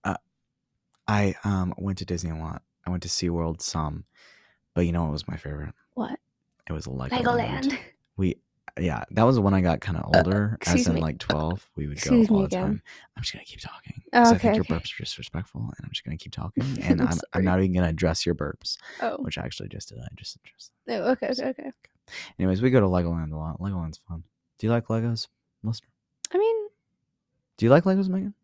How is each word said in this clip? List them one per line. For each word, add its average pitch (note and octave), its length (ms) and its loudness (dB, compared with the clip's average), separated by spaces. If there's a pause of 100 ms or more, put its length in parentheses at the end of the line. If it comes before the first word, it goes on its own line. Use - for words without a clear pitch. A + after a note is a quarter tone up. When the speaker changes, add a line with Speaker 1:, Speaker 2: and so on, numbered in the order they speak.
Speaker 1:
Uh, - 100 -2 (920)
I, G#2 340 4
um, F#2+ 360 0
went F#2+ 200 -4
to F#2 60 -8
Disney E2+ 260 -4
a D#2+ 60 -6
lot. D#2+ 260 -8 (240)
I F2 40 -4
went F2+ 120 -2
to F#2 60 -8
SeaWorld E2+ 520 -2
some. D#2 440 -4 (720)
But F2 120 4
you E2+ 60 0
know E2+ 100 0
what D2+ 100 0
was D2+ 140 -6
my - 100 -8
favorite? D2 380 -10 (200)
Speaker 2:
What? - 260 -6 (480)
Speaker 1:
It - 40 -4
was D#2 140 -6
Legoland. C2 240 -6 (140)
Speaker 2:
Legoland. B3+ 540 0 (380)
Speaker 1:
We, F#2+ 200 0 (420)
yeah, D#2 320 -2
that A2 140 4
was B2 160 6
when G2 140 6
I F#2+ 60 6
got E2+ 200 4
kinda E2 200 -4
Speaker 2:
Uh, - 180 4
Speaker 1:
older, G#2 440 2
as - 120 -4
Speaker 2:
excuse - 140 4
Speaker 1:
in, D#2+ 60 2
Speaker 2:
me. D#2+ 60 0
Speaker 1:
like, D#2 180 -2
twelve. D#2 560 -4
We D2 140 -6
would D2 80 -8
Speaker 2:
Excuse A#3 320 4
Speaker 1:
go A3 60 4
Speaker 2:
me G3 80 4
Speaker 1:
all F#3+ 60 0
the F#3+ 80 -4
Speaker 2:
again. F3+ 60 -2
Speaker 1:
time. G3+ 200 -2 (340)
I'm - 80 -8
just - 80 -6
gonna - 120 -16
keep - 160 -18
talking, - 420 -16 (100)
Speaker 2:
Oh, A#3 80 6
Speaker 1:
'cause A#3 120 10
I A3+ 40 8
Speaker 2:
okay, - 20 0 (140)
Speaker 1:
think A3 40 2
your - 60 2
Speaker 2:
okay. - 120 -2
Speaker 1:
burps - 200 -6
are - 80 -10
disrespectful, - 600 -10
and - 100 -6 (100)
I'm - 80 -12
just - 140 -12
gonna D#2+ 120 -6
keep - 160 -14
talking, - 300 -4
Speaker 2:
<laughs> C3 200 -4
Speaker 1:
and E2+ 180 2
Speaker 2:
I'm E2 80 2
Speaker 1:
I'm, E2 40 2
I'm E2+ 60 2 (160)
Speaker 2:
sorry. F#2 100 2
Speaker 1:
not F#2 160 4
even F#2+ 120 4
gonna F2+ 160 4
address D#2+ 360 0
your E2+ 120 0
burps, - 400 -6 (240)
Speaker 2:
Oh. - 220 -2
Speaker 1:
which - 140 -6
I - 60 -6
actually - 280 -10
just - 180 -12
did. - 100 -16
I B2 160 -12
just - 220 -16
addressed. - 340 -20 (180)
Speaker 2:
Oh, A#3 240 0
okay, A#3 140 0
okay, B3 80 0
Speaker 1:
So, - 140 -4
Speaker 2:
okay. C4 240 -8 (680)
Speaker 1:
anyways, F#2 240 2
we B2+ 80 4
go B2+ 80 6
to G2+ 80 6
Legoland E2+ 460 0
a D#2 40 -6
lot. D#2 220 -6
Legoland's F2 480 -6
fun. E2+ 160 -10 (360)
Do - 100 -4
you - 40 2
like A#2 140 0
Legos, A2+ 400 -2 (380)
Lister? A2+ 240 -4 (440)
Speaker 2:
I F4+ 60 2
mean A4 300 2 (880)
Speaker 1:
Do A2+ 100 2
you A#2 40 8
like D#3 140 10
Legos, F#3+ 240 2
Megan? F#3+ 340 -2